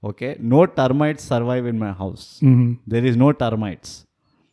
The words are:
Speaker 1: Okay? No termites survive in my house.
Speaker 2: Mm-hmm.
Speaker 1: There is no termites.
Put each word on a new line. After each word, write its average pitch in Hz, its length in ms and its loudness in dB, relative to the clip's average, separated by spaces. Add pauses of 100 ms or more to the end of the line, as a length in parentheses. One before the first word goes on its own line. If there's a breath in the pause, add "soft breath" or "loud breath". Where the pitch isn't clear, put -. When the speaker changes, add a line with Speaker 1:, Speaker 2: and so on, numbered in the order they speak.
Speaker 1:
Okay? 123 360 -10
No 131 260 4
termites 143 580 0
survive 123 420 -2
in 117 120 -4
my 104 140 -6
house. 95 500 -12
Speaker 2:
Mm-hmm. 123 300 4 (140)
Speaker 1:
There 117 180 -2
is 123 120 2
no 135 160 4
termites. 110 720 -6 (480)